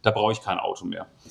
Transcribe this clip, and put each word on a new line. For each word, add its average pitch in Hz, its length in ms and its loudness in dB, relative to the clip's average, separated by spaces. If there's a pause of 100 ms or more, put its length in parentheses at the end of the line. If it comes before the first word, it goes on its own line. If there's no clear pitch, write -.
da 110 80 2
brauche 107 220 6
ich 113 80 -8
kein 92 180 -6
Auto - 280 -8
mehr. 87 200 -10 (240)